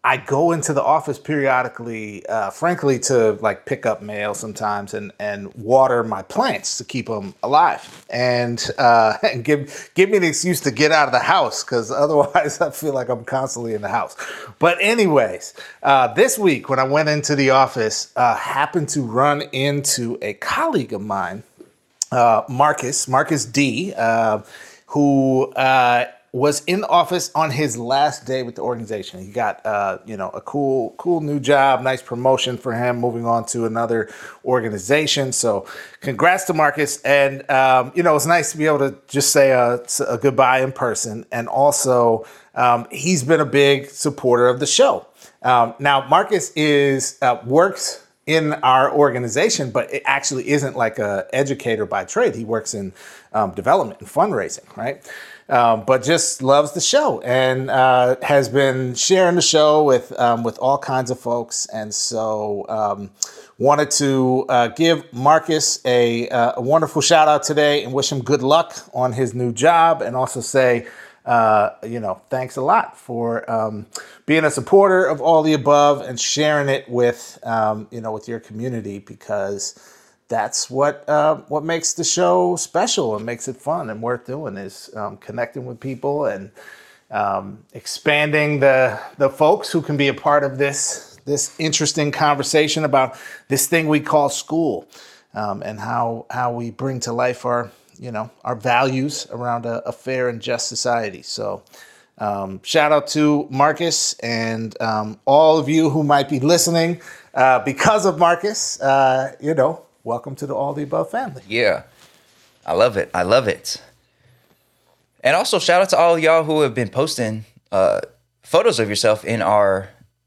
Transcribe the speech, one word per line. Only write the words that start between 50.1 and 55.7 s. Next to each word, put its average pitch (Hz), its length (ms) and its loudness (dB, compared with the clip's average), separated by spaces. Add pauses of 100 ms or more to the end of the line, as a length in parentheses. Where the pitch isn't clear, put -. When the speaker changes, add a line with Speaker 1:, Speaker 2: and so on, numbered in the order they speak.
Speaker 1:
isn't, 139 280 0
like, 113 220 -2
a 101 340 -4
educator 123 520 -2
by 98 200 -6
trade. 226 300 -2
He 113 100 -10
works 110 280 -4
in, 98 200 -8 (400)
um, 104 180 0
development 113 480 0
and - 80 -20
fundraising, 143 680 -4
right? 123 260 -8 (460)
Um, 117 360 4